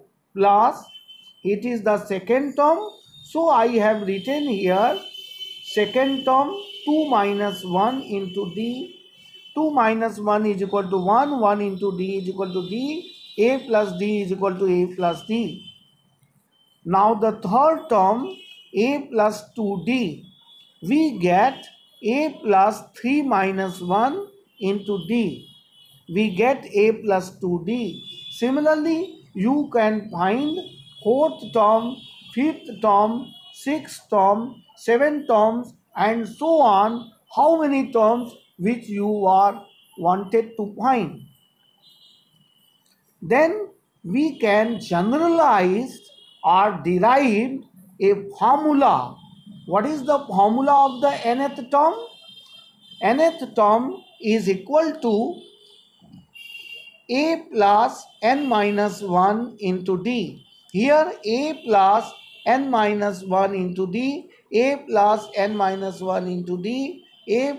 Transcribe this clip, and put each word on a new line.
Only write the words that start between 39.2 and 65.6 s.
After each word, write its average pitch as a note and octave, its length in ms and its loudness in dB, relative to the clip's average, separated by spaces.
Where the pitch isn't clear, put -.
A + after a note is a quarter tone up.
are G3 400 4
wanted G3 600 0
to G#3 200 -8
find. A#3 440 -2
Then D#4+ 480 0
we C4+ 360 -2
can A3 400 2
generalize A#3+ 1200 2
or F#3 400 4
derive A#3 760 2
a G3+ 140 4
formula. B3+ 800 2
What G3+ 200 0
is D4 180 -6
the C#4+ 240 2
formula B3 580 4
of B3+ 160 -4
the C#4 120 2
nth C4+ 440 -4
term? D4+ 220 4
Nth C#4+ 540 0
term A#3 420 2
is G#3+ 260 0
equal D4 540 0
to A#3 400 -2
A D#4+ 420 -2
plus G#3 540 2
n C4+ 260 0
minus G#3 540 0
one G3+ 580 0
into F#3 440 -2
D. G3+ 420 -4
Here D4 400 2
A C#4 400 -4
plus G#3 460 4
n C4+ 240 2
minus G#3 540 0
one F#3+ 320 0
into F3+ 360 -4
D C4 380 -4
A C4+ 240 2
plus G#3+ 480 2
n G#3 200 -2
minus F#3+ 440 -4